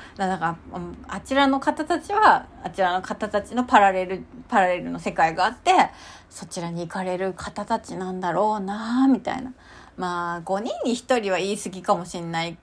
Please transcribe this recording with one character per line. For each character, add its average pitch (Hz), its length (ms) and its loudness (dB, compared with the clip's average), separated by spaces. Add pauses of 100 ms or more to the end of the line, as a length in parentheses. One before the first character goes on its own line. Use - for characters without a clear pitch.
(160)
だ 190 220 -2
か 160 80 -2
ら、 165 100 0 (160)
う - 80 -10
ん、 175 280 -12
あ 190 120 -10
ち - 140 -8
ら 277 140 6
の 269 120 2
方 302 240 -2
た 320 160 0
ち - 140 -8
は、 403 320 6 (180)
あ 180 60 -6
ち 175 100 -6
ら 180 140 2
の 185 80 0
方 208 260 -6
た 208 140 -2
ち 208 140 -10
の 247 80 2
パ 247 160 4
ラ 196 120 8
レ 185 140 0
ル、 180 180 -6 (240)
パ 233 120 2
ラ 185 80 6
レ 180 140 0
ル 170 100 -8
の 170 80 -8
世 175 140 -6
界 165 200 2
が 180 120 2
あ 214 40 2
っ 240 80 -12
て、 359 160 4 (560)
そ - 160 -16
ち 170 160 -10
ら 170 80 -4
に 170 120 -6
行 170 60 -6
か 190 160 -6
れ 185 140 -2
る 190 160 -2
方 - 320 -10
た 220 140 -2
ち 170 160 -12
な 185 160 -6
ん 185 80 -6
だ 180 120 -2
ろ 214 300 2
う - 20 -6
な、 220 440 2
み 262 140 6
た - 120 -4
い - 100 -8
な。 - 80 -10 (460)
ま 175 380 -4
あ、 170 60 -8
五 185 180 -2
人 233 120 -6 (140)
に 262 80 0
一 254 240 0
人 202 140 -2
は 180 80 2
言 196 140 -2
い 208 40 -4
過 - 120 -8
ぎ 180 120 -12
か 202 140 2
も 170 100 -6
し 175 160 -8
ん 170 100 -8
な 165 140 -2
い 170 180 -8